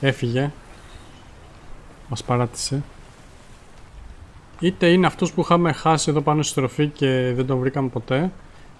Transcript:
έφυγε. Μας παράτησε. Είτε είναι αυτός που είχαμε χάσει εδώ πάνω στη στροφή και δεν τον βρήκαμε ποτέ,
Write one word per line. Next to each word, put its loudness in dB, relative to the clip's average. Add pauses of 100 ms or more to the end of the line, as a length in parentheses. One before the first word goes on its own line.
έφυγε. 0 (1600)
Μας -8
παράτησε. -2 (1800)
Είτε 2
είναι 6
αυτός 0
που 0
είχαμε 4
χάσει 2
εδώ 2
πάνω 2
στη -2
στροφή 0
και 0
δεν 0
τον 0
βρήκαμε 0
ποτέ, -2 (500)